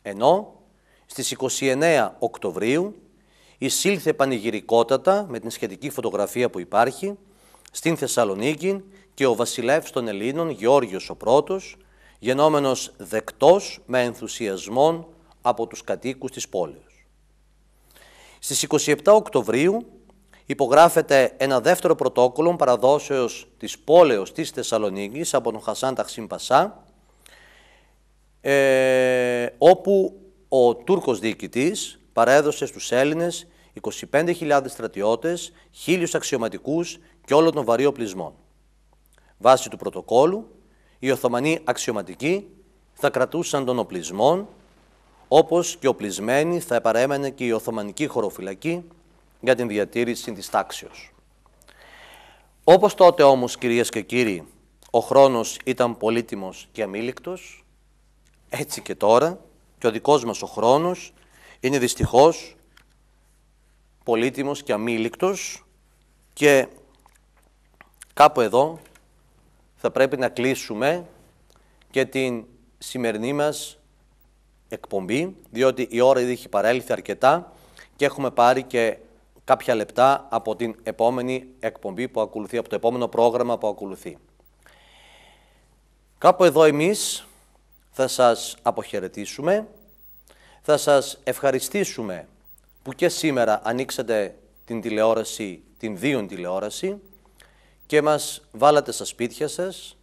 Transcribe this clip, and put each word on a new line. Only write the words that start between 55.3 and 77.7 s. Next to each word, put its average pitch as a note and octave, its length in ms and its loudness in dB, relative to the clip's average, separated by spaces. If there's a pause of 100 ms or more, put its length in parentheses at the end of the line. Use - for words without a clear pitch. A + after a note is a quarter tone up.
ήταν A#2+ 320 -2
πολύτιμος G#2+ 760 -6
και A2 120 -8
αμήλικτος, A#2 800 -10 (840)
έτσι C3+ 320 -10
και F#2+ 140 -10
τώρα B2 440 2 (380)
και B2 100 -2
ο A2+ 40 2
δικός C3+ 320 2
μας A2 180 -6
ο G2 60 -10
χρόνος D3+ 680 0 (460)
είναι C3+ 200 -2
δυστυχώς A#2+ 760 2 (1500)
πολύτιμος C3 600 -2
και A#2+ 100 -4
αμήλικτος A#2 920 -4 (680)
και C#3 340 4 (1500)
κάπου C#3+ 280 6
εδώ C3 380 0 (960)
θα - 160 -4
πρέπει C3+ 260 0
να B2 120 -2
κλείσουμε C3+ 760 -4 (840)
και C3 140 0
την B2+ 400 -6 (320)
σημερινή A#2 560 -6
μας D3 460 -4 (920)
εκπομπή, A2+ 640 -6 (160)
διότι B2+ 400 0
η A#2 100 0
ώρα B2+ 200 4
ήδη B2 100 -2
έχει - 180 -10
παρέλθει A#2 420 0
αρκετά B2+ 640 0 (420)